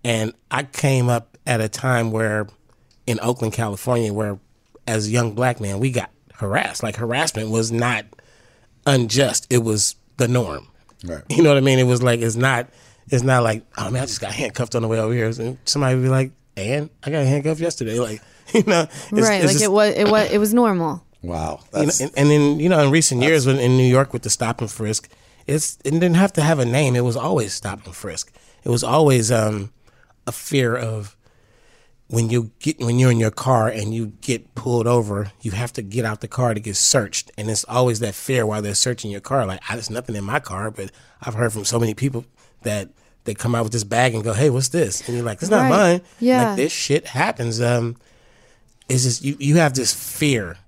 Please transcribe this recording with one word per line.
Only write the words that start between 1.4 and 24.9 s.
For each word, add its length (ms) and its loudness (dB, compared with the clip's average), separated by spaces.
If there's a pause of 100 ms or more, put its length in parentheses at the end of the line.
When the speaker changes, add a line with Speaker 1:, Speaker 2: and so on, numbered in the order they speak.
Speaker 1:
at 120 2
a 80 -2
time 440 -2
where, 340 -2 (640)
in 140 0
Oakland, 320 -2
California, 580 -2
where 260 -4 (480)
as 220 -2
a 20 -4
young 240 0
black 260 -2
man, 200 -6
we 100 0
got 220 -4 (220)
harassed. 500 -4
Like, 100 -6
harassment 560 -4
was 220 0
not 320 -2 (840)
unjust. 640 0
It 140 4
was 320 0 (200)
the 120 2
norm. 400 -2 (360)
Speaker 2:
Right. 240 -10
Speaker 1:
You 140 4
know 80 8
what 80 6
I 20 4
mean? 180 4
It 60 6
was 180 4
like, 180 2
it's 160 -2
not, 320 0 (400)
it's 140 2
not 200 4
like, 220 -2 (120)
"Oh 140 -8
man, 120 -2
I 40 -4
just 160 -8
got 100 -8
handcuffed 420 -6
on 80 0
the 60 -4
way 100 0
over 140 0
here." 140 0
And 400 -6
somebody 300 0
would 60 0
be 60 2
like, 240 0 (240)
"And 320 -4 (140)
I 80 -8
got 160 0
handcuffed 340 0
yesterday." 380 -4
Like, 240 -4 (140)
<laughs> 180 -8
you 100 6
know, 180 4
it's, 300 -8
Speaker 3:
Right, 300 4
Speaker 1:
it's 20 4
Speaker 3:
like, 80 4
Speaker 1:
just 120 4
Speaker 3:
it 60 2
wa-, 120 4
it 260 4
wa-, 220 4
it 80 2
was 160 2
normal. 500 0 (180)
Speaker 2:
Wow. 380 -6 (140)
Speaker 1:
You 60 0
know, 60 2
Speaker 2:
That's 140 0
Speaker 1:
and, 160 -4
and 140 4
then, 300 4
you 100 2
know, 100 4
in 100 4
recent 300 2
Speaker 2:
that's 80 4
Speaker 1:
years 180 4
when, 120 4
in 180 4
New 100 6
York 280 4
with 80 -6
the 80 -6
stop 300 -2
and 100 -6
frisk, 380 -6 (380)